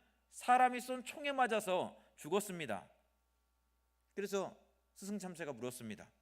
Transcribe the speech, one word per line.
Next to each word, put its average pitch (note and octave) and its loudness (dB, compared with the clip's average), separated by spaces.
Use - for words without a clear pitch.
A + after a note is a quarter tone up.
사람이 B3 4
쏜 B3+ -6
총에 C#4+ -4
맞아서 G3+ 2
죽었습니다." E3 -2
그래서 G3 -2
스승 G3+ -6
참새가 E3 -8
물었습니다. A2+ -6